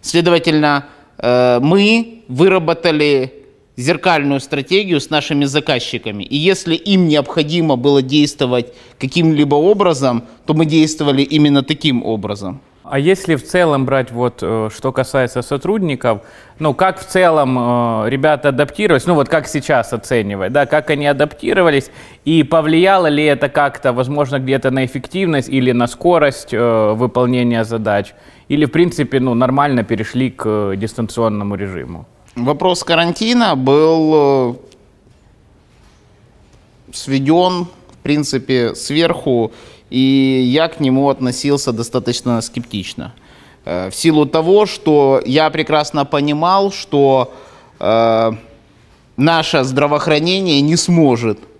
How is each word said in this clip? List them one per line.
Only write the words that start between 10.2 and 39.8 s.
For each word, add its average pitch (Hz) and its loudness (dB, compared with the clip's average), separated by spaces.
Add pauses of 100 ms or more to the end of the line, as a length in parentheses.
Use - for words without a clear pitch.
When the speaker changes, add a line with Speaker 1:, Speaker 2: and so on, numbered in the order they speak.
Speaker 1:
то 156 -2
мы 156 2
действовали 151 2
именно 143 2
таким 143 -2
образом. 101 -8 (300)
Speaker 2:
А 139 -2
если 170 0
в 131 -6
целом 156 0
брать, 131 -2
вот, 120 -4
э, 110 -4
что 131 -4
касается 127 -2
сотрудников, 143 -2 (360)
ну, 156 0
как 185 0
в - -14
целом, 156 2
э, 120 0
ребята 139 0
адаптировались, 147 0
ну, 175 2
вот 143 2
как - 0
сейчас 135 -2
оценивать, 104 -4
да, 143 4
как 151 -2
они 147 -2
адаптировались, 143 0 (340)
и 160 4
повлияло 165 2
ли 147 0
это 143 2
как-то, 139 0
возможно, 135 -2
где-то 131 0
на 131 -2
эффективность 151 -4
или 127 0
на 120 2
скорость, 151 0
э, 110 2
выполнения 123 0
задач, 107 -2 (340)
или, 147 2
в 139 -2
принципе, 156 0
ну, 127 -2
нормально 131 0
перешли 117 -4
к, - -12
э, 104 -2
дистанционному 104 -4
режиму? 87 -10 (300)
Speaker 1:
Вопрос 147 -2
карантина 175 0
был, 156 2
э, 135 2 (2500)
сведён, 175 0 (240)
в - -20
принципе, 135 -2
сверху, 139 -2 (380)